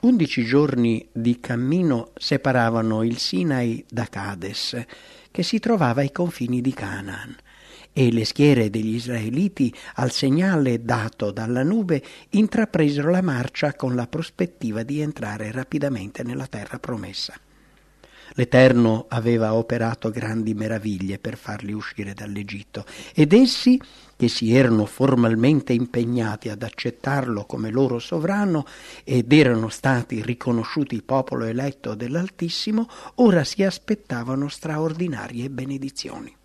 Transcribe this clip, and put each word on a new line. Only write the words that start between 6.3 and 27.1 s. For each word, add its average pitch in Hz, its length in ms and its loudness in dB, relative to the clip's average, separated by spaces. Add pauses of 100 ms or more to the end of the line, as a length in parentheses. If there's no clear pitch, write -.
di 127 120 0
Canaan, 98 640 -10 (560)
e 127 200 2
le 113 120 0
schiere 123 460 4
degli 110 240 -2
israeliti, 120 800 -2 (220)
al 127 160 0
segnale 139 720 2
dato 110 480 -2
dalla 113 320 -2
nube, 175 400 0 (280)
intrapresero 165 760 2
la 180 140 2
marcia 135 500 -2
con 127 220 -2
la 120 100 0
prospettiva 120 760 -4
di 143 180 -4
entrare 107 500 -6
rapidamente 127 680 -4
nella 131 240 -6
terra 107 320 -12
promessa. 101 560 -10 (1040)
L'Eterno 120 720 6
aveva 113 440 2
operato 113 560 -2
grandi 110 460 -4
meraviglie 104 640 -4
per 113 180 -10
farli 104 340 -10
uscire 104 420 -10
dall'Egitto, 101 680 -12 (300)
ed 151 200 6
essi, 247 460 6 (380)
che 120 120 2
si 113 240 0
erano 117 320 6
formalmente 127 880 2
impegnati 117 760 -2
ad 104 140 -8
accettarlo 120 840 -4